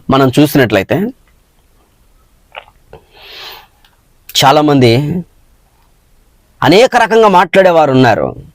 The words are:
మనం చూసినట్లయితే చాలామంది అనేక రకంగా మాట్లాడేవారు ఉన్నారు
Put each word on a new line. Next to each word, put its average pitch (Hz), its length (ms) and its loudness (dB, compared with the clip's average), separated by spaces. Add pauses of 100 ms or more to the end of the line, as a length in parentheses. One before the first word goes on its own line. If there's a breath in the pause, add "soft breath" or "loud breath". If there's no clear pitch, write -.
మనం 135 300 0
చూసినట్లయితే 135 680 -2 (3500 loud breath)
చాలామంది 147 760 0 (1400)
అనేక 196 320 2
రకంగా 226 320 2
మాట్లాడేవారు 180 640 2
ఉన్నారు 110 440 0 (200)